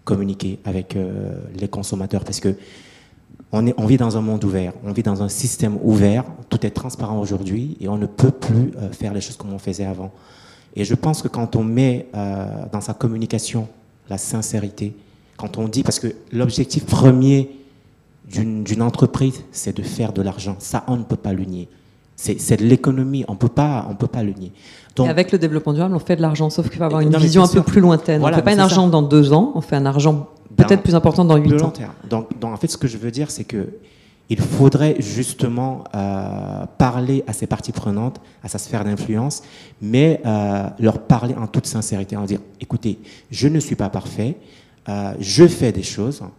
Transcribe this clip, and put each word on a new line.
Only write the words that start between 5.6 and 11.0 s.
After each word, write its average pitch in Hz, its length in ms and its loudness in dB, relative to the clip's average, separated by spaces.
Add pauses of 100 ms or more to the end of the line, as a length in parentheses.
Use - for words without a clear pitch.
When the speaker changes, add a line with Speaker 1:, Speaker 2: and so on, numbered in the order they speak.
Speaker 1:
ouvert, 107 440 2 (240)
tout - 160 -2
est 104 60 -2
transparent 110 460 -6
aujourd'hui 101 640 -4
et 95 80 -8
on 104 100 -4
ne 104 80 -2
peut 131 260 4
plus, 117 440 0
euh, 101 160 -8
faire 104 220 -8
les 101 80 -6
choses - 160 -14
comme 98 160 -12
on 98 60 -10
faisait 98 260 -8
avant. 95 260 -8 (640)
Et 101 80 -4
je 110 120 0
pense 156 260 -2